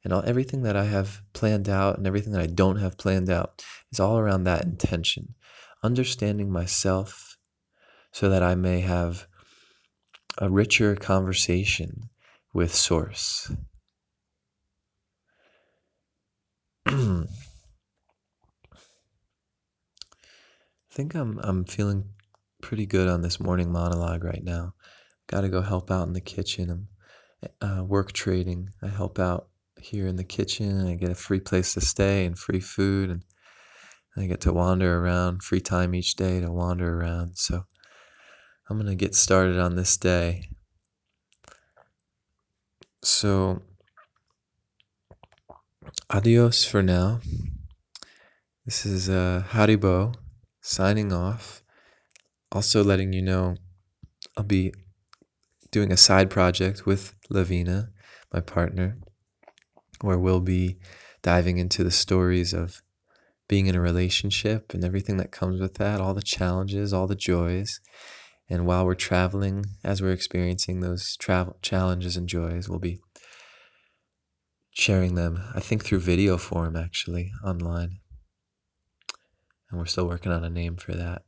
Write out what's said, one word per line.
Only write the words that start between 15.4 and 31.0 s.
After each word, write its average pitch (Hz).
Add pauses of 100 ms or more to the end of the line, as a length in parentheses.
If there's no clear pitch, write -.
<clears throat> -
I 107 (3750)
think 151
I'm, 113
I'm 92
feeling 101 (560)
pretty 107
good 92
on 87
this 87
morning 90
monologue 85
right 85
now. 87 (520)
Gotta 98
go 92
help 95
out 92
in 87
the 90
kitchen. -
I'm, 90 (720)
uh, 98
work 98
trading. 90 (140)
I 98
help 98
out 90 (320)
here 101
in 92
the 92
kitchen. 98
I 87
get 87